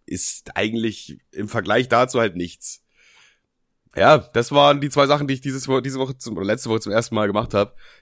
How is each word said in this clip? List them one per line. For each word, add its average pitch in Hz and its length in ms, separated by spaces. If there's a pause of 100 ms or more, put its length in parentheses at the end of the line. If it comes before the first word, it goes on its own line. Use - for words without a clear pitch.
ist - 500
eigentlich 110 640 (120)
im 104 160
Vergleich 110 420
dazu 123 300
halt 110 160
nichts. - 460 (1120)
Ja, 127 240
das - 340
waren 143 280
die 143 80
zwei 139 180
Sachen, 143 220
die 135 60
ich 127 80
dieses 135 260
Wo-, 131 140
diese 135 160
Woche 131 180
zum, 110 220
oder 95 80
letzte 113 240
Woche 110 100
zum 101 120
ersten 113 220
Mal 107 120
gemacht 104 260
hab. 104 240 (240)